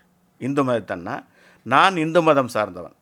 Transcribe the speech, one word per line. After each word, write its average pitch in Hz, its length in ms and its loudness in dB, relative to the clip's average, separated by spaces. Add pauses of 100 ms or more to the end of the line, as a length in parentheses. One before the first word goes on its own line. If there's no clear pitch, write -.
(380)
இந்து 139 260 -2
மதத்தைன்னா, 107 640 -6 (380)
நான் 165 340 2
இந்து 160 240 2
மதம் 143 260 4
சார்ந்தவன். 95 540 -6